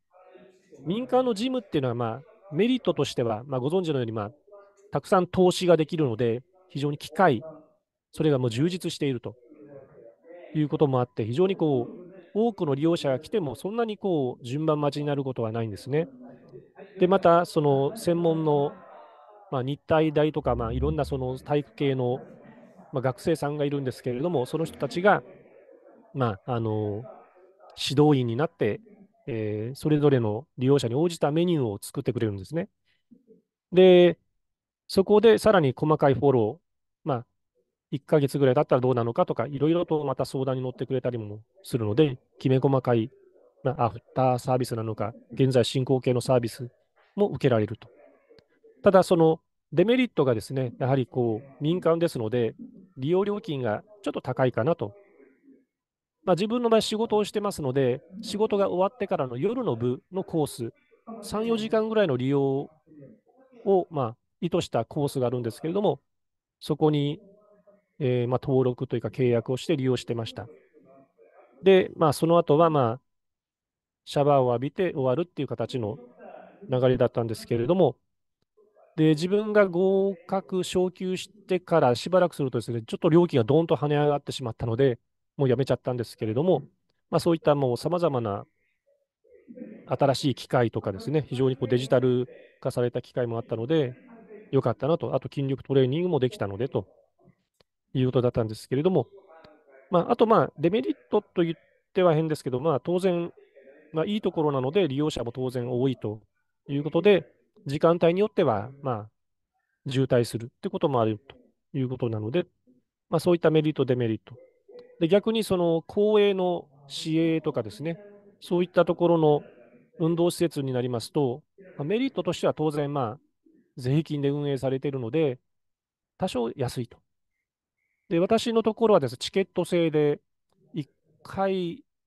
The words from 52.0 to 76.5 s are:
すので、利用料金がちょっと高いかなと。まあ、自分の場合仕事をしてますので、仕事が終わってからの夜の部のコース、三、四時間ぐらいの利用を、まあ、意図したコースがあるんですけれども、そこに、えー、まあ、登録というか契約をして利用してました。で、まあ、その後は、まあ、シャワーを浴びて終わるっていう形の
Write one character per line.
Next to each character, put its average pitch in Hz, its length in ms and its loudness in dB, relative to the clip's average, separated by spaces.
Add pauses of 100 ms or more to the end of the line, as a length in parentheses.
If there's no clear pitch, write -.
す 135 100 -8
の 107 100 -4
で、 117 260 0 (420)
利 135 120 -4
用 185 140 2
料 208 160 -4
金 147 220 -6
が 110 220 -2 (200)
ち 294 60 -6
ょ - 20 -8
っ - 20 -10
と - 80 -6
高 131 240 -2
い 123 60 2
か 113 140 -2
な 170 100 2
と。 104 180 -10 (1300)
ま 190 80 2
あ、 - 20 4
自 180 100 -2
分 240 160 -4
の 233 80 0
場 226 80 6
合 208 40 4
仕 - 140 -6
事 220 200 -2
を 208 80 2
し 196 80 -6
て 214 80 -4
ま 202 140 -4
す - 80 -10
の 135 100 -2
で、 131 320 0 (180)
仕 - 140 -10
事 208 220 0
が 196 120 0
終 180 120 -2
わ 196 120 2
っ - 40 -20
て 202 100 -6
か 185 100 -4
ら 139 100 -2
の 120 100 -8
夜 226 260 -2
の 135 140 -2
部 123 340 -4
の 180 140 -6
コ 160 180 -2
ー 131 40 -2
ス、 - 260 -10 (480)
三、 214 260 -6
四 233 100 0
時 220 120 -6
間 220 180 0
ぐ 220 80 -4
ら 214 80 4
い 185 40 2
の 131 100 0
利 127 100 -2
用 139 420 0 (960)
を、 190 240 4
ま 151 140 -2
あ、 113 120 -4 (260)
意 170 80 -4
図 170 120 0
し - 80 -8
た 120 140 -2
コ 143 220 -4
ー - 20 -2
ス 139 140 -4
が 123 60 0
あ - 20 0
る 123 100 -4
ん - 20 -6
で 113 100 -4
す - 100 -16
け 156 80 -6
れ 175 40 -4
ど 202 80 -2
も、 160 200 0 (580)
そ - 160 -4
こ 151 160 4
に、 147 300 -2 (800)
え 123 260 0
ー、 - 20 -4
ま 127 100 0
あ、 - 60 0
登 131 220 2
録 123 220 -4
と 123 100 -4
い - 20 -2
う - 20 -8
か - 60 -8
契 127 220 0
約 117 240 0
を 123 40 -4
し - 80 -10
て 160 120 0
利 131 80 -4
用 127 100 2
し - 80 -6
て 123 120 -8
ま 113 100 -6
し - 100 -14
た。 - 120 -14 (1160)
で、 185 320 6
ま 160 140 4
あ、 127 40 2
そ - 140 0
の 170 100 6
後 156 200 4
は、 165 120 6
ま 127 300 0
あ、 - 0 - (1040)
シ - 160 -4
ャ 139 40 2
ワ 143 160 4
ー - 20 4
を 127 80 2
浴 117 100 0
び 135 120 -6
て 180 220 -2
終 143 100 -4
わ 127 120 2
る 175 120 -4
っ - 40 -20
て - 100 -8
い 135 40 -4
う - 20 -14
形 117 320 -6
の 110 180 -6 (720)